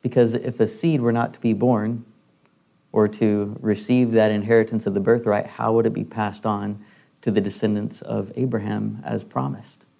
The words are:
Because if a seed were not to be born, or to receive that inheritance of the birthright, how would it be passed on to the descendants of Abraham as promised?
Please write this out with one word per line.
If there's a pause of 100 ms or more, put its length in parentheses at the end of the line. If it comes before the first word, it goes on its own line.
Because
if
a
seed
were
not
to
be
born, (880)
or
to
receive
that
inheritance
of
the
birthright,
how
would
it
be
passed
on (380)
to
the
descendants
of
Abraham
as
promised? (140)